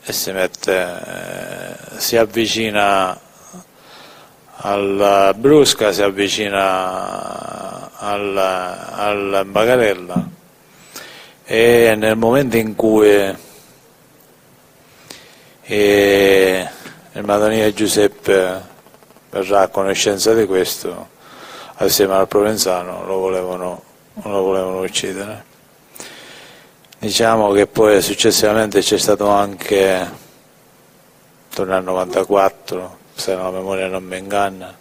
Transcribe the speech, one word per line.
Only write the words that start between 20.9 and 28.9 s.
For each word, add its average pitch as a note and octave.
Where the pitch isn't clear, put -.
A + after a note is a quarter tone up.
assieme F#2+
al F#2+
Provenzano F#2
lo F#2+
volevano, F2+
lo G2
volevano F#2
uccidere. G2
Diciamo A2
che G2+
poi G#2+
successivamente G#2
c'è G2